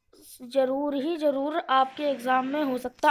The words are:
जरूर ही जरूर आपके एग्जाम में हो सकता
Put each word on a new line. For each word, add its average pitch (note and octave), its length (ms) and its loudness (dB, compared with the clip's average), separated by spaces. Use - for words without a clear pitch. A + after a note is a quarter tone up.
जरूर C4+ 520 0
ही D4+ 200 -2
जरूर D4 440 0
आपके C4 440 2
एग्जाम B3+ 420 0
में C#4+ 160 -2
हो C4 160 -2
सकता B3+ 320 0